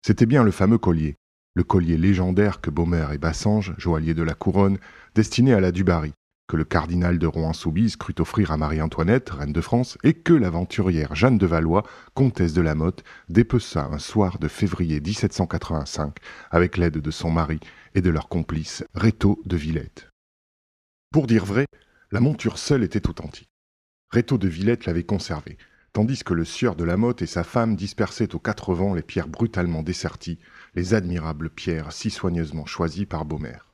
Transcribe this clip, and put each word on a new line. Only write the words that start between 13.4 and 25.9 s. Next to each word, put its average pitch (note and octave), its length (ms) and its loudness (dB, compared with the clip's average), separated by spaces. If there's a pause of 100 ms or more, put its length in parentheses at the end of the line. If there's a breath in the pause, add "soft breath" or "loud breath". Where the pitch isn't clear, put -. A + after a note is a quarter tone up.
un D#2 120 -6
soir F2 420 0
de D#2+ 100 -2
février E2+ 500 -2
dix-sept F#2 320 -2
cent F2 160 -2
quatre-vingt-cinq D2+ 680 -6 (340 loud breath)
avec E2+ 240 2
l'aide E2 220 0
de D2+ 140 -4
son E2 200 -4
mari D#2+ 300 -2 (340 loud breath)
et G2 60 2
de F2 80 2
leur D2+ 180 -2
complice D#2+ 560 -6 (100)
Rétaux G2+ 520 2
de F#2 100 -4
Villette. D#2 540 -6 (1000)
Pour D3 160 4
dire A2 180 4
vrai, A2 200 0 (460 soft breath)
la G2+ 80 0
monture B2+ 380 0
seule C3 260 2
était G2 240 -2
authentique. - 420 -8 (640)
Rétaux A#2+ 260 2
de F#2+ 120 0
Villette G2 360 0
l'avait E2+ 200 -2
conservée, E2 520 -6 (360 soft breath)